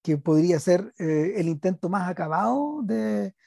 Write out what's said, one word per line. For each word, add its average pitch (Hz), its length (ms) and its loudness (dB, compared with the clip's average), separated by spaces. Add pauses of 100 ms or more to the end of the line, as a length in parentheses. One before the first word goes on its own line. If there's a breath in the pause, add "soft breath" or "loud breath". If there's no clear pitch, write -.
que 156 160 0
podría 160 420 4
ser, 185 400 2
eh, 156 380 0
el 170 100 0
intento 175 420 -2
más 180 200 -2
acabado 220 760 -2
de, 214 520 -4 (120)